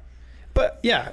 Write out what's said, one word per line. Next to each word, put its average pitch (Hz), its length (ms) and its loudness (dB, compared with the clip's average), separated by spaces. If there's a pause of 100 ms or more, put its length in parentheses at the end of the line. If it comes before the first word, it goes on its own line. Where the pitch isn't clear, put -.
(540)
But - 300 4
yeah, 208 280 2